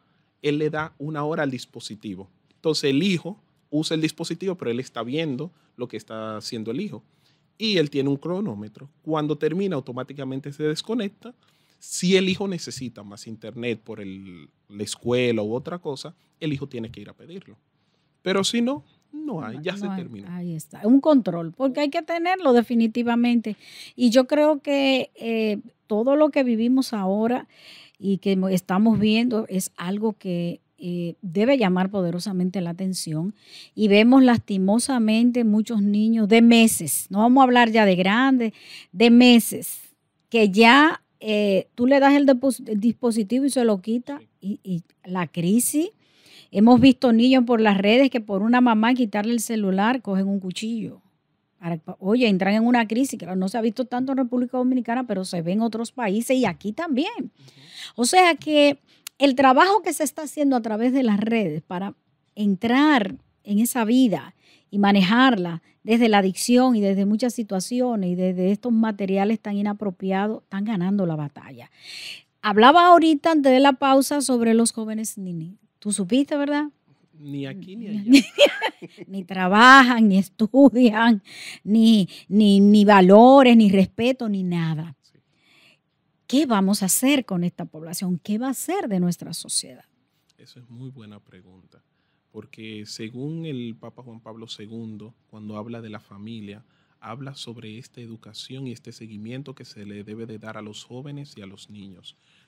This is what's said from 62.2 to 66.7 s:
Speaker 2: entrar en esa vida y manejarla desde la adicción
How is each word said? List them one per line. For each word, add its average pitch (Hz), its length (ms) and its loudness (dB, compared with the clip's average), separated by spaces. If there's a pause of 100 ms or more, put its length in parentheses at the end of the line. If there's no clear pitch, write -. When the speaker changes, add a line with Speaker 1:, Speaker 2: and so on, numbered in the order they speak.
Speaker 2:
entrar 226 800 0 (280)
en 202 160 -4
esa 233 260 -2
vida 226 500 0 (340)
y 208 80 -8
manejarla 202 880 2 (200)
desde 233 260 2
la 202 100 4
adicción 240 560 2